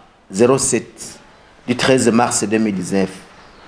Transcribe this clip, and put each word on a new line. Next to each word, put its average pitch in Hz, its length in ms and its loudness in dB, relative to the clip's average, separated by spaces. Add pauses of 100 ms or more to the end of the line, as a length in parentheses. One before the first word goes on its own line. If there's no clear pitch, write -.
(300)
zéro 120 280 2
sept - 600 -6 (480)
du 123 120 -2
treize 127 320 2
mars 117 340 0
deux 107 140 -2
mille 110 180 0
dix-neuf 92 340 -2 (580)